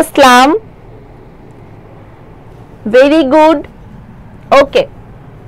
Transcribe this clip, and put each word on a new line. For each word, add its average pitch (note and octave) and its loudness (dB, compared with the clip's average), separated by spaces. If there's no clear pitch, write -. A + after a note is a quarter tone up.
ইসলাম, C4 2
very C#4+ 0
good, D#4 0
Okay। C#4 -4